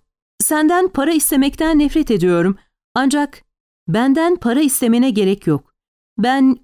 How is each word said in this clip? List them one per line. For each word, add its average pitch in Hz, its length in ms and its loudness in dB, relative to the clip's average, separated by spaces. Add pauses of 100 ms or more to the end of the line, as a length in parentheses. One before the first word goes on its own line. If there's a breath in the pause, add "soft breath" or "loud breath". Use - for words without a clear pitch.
(400)
senden 311 480 0
para 311 240 -2
istemekten 302 680 0
nefret 294 320 0
ediyorum. 180 460 0 (380 soft breath)
Ancak 285 480 -2 (440)
benden 269 480 0
para 254 260 -2
istemene 247 480 0
gerek 196 380 -2
yok. 147 260 -4 (440)
Ben 262 460 2